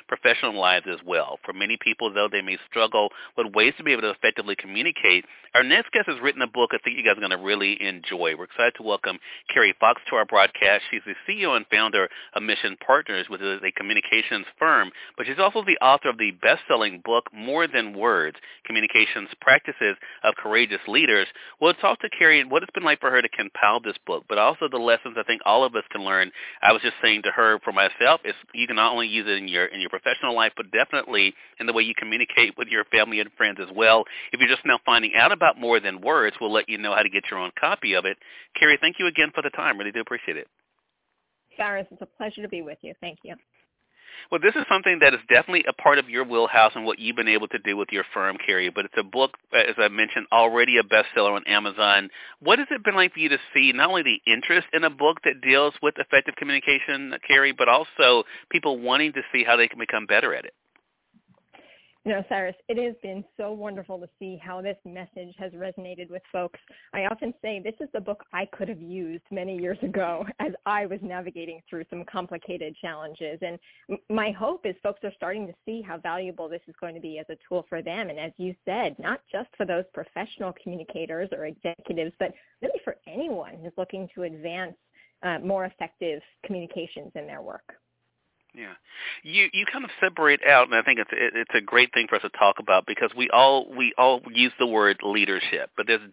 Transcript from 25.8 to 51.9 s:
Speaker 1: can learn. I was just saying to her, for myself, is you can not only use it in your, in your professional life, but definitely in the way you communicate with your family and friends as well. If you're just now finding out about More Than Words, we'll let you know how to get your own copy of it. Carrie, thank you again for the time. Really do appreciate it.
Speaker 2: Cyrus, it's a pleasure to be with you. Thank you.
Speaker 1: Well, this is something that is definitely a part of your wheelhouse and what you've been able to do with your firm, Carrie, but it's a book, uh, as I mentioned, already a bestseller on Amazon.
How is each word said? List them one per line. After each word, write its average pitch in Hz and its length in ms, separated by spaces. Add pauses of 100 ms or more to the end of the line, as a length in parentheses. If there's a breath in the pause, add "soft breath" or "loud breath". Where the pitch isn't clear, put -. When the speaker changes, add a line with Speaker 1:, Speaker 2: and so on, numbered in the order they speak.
Speaker 1:
can 101 140
learn. 95 260 (320 loud breath)
I 107 120
was 110 80
just 120 200
saying 107 220
to 101 80
her, 110 280
for - 120
myself, 101 540
is 101 80 (200)
you 120 140
can 120 80
not 113 160
only 117 160
use 107 200
it 101 100
in 95 100
your, 90 180
in 95 140
your 90 100
professional 123 460
life, 113 220
but 101 140
definitely 110 640 (260 loud breath)
in 117 80
the 117 60
way 113 100
you 113 140
communicate 113 600
with 117 100
your 107 180
family 110 360
and 104 160
friends 101 240
as 90 120
well. 113 300 (300 loud breath)
If 123 80
you're 120 80
just 131 160
now 123 200
finding 113 300
out 117 160
about - 260
More 120 220
Than 95 220
Words, 120 400
we'll 107 100
let 107 160
you 110 100
know 104 160
how 107 100
to 98 60
get 98 220
your 98 80
own 90 180
copy 143 360
of 90 100
it. 95 140 (400 loud breath)
Carrie, 151 240
thank 165 160
you 185 80
again 156 300
for 151 80
the 143 80
time. 143 260
Really 101 140
do 117 80
appreciate 113 360
it. - 120 (1080)
Speaker 2:
Cyrus, 202 340
it's - 100
a 185 60
pleasure 214 340
to 208 60
be 175 160
with 147 180
you. 147 200
Thank 170 220
you. 175 120 (960 loud breath)
Speaker 1:
Well, 165 100
this 202 140
is 294 120
something 190 340
that 139 120
is 117 60 (100)
definitely 147 400
a 127 40
part 143 260
of 127 100
your 120 140
wheelhouse 117 500
and 113 120
what 110 120
you've 110 180
been 117 120
able 107 220
to 113 100
do 101 180
with 101 140
your 98 120 (120)
firm, 98 280
Carrie, 92 300
but 101 120
it's - 120
a 107 60
book, 131 340 (160)
uh, 123 40
as 113 200
I 107 120
mentioned, 107 420
already 117 460
a 113 60
bestseller 107 520
on 101 100
Amazon. 101 640 (300 loud breath)